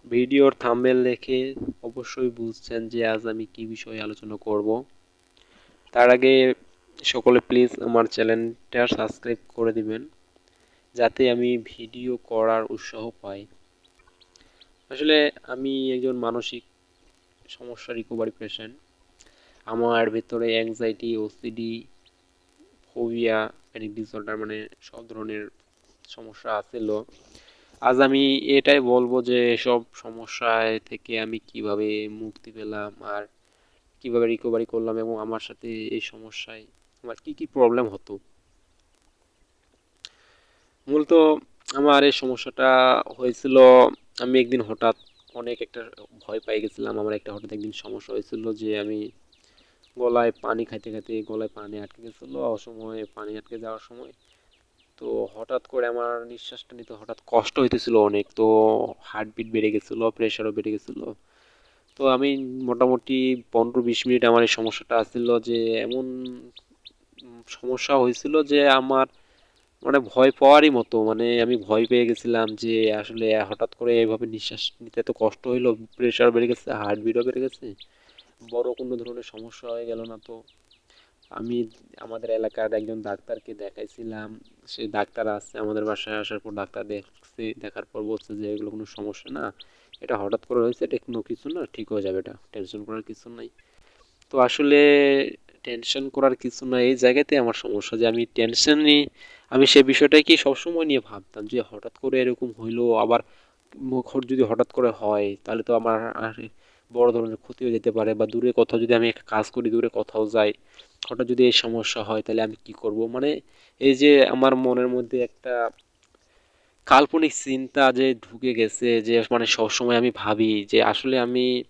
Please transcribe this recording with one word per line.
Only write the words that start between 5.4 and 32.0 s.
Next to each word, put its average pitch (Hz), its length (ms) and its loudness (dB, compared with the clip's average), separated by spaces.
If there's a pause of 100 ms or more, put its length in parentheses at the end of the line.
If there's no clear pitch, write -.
তার 123 220 8
আগে 131 180 6 (800)
সকলে 123 260 4 (100)
প্লিজ 123 220 4 (180)
আমার 117 160 4 (100)
চ্যানেলটা 113 680 -2 (140)
সাবস্ক্রাইব 113 440 -6 (160)
করে 113 220 0
দিবেন, 110 240 -6 (920)
যাতে 120 260 0 (120)
আমি 123 160 0 (240)
ভিডিও 123 380 -10 (180)
করার 113 320 0 (120)
উৎসাহ 113 300 -14 (180)
পাই। 98 180 -14 (1500)
আসলে 151 240 2 (360)
আমি 135 200 -6 (220)
একজন 127 220 -4 (100)
মানসিক 117 360 -6 (960)
সমস্যা 120 420 -18
রিকভারি 113 420 -6
পেশেন্ট। 110 340 -16 (920)
আমার 117 360 0 (120)
ভেতরে 117 400 -6
অ্যাংজাইটি, 113 560 -4 (140)
ওসিডি, 113 500 -10 (1160)
ফোবিয়া, 117 500 -2 (300)
প্যানিক 110 280 -14
ডিসঅর্ডার, 107 440 -10
মানে 107 140 -10 (320)
সব 117 220 -20
ধরনের 107 320 -12 (720)
সমস্যা 113 360 -16 (100)
আছিল। 110 280 -10 (960)
আজ 127 140 2 (100)
আমি 135 160 2 (340)
এটাই 143 240 4 (120)
বলবো 123 240 2 (140)
যে 123 80 2 (280)
সব 120 140 2 (220)
সমস্যায় 113 680 -4 (180)
থেকে 117 220 -14 (120)
আমি 113 140 -8 (100)
কিভাবে 107 400 -4 (340)